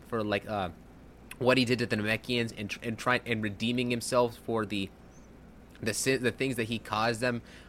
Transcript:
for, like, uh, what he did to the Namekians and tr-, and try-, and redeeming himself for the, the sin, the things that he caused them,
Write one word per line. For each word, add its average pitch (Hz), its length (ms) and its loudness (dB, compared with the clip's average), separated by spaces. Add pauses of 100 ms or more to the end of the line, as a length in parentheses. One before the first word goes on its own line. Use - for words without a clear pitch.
for, 113 160 -2
like, 104 240 0
uh, 101 220 0 (680)
what 127 180 6
he 127 80 6
did 117 140 2
to 117 80 0
the - 100 -2
Namekians 113 580 0
and 104 140 -6
tr-, - 140 -10
and 117 160 -4
try-, 123 260 2
and 113 160 0
redeeming 117 480 0
himself 120 560 2
for 113 180 0
the, 101 260 -2 (920)
the 107 120 0
sin, 131 280 2
the 120 100 2
things 131 260 0
that 117 80 2
he 113 120 -2
caused 110 420 0
them, 120 220 0 (280)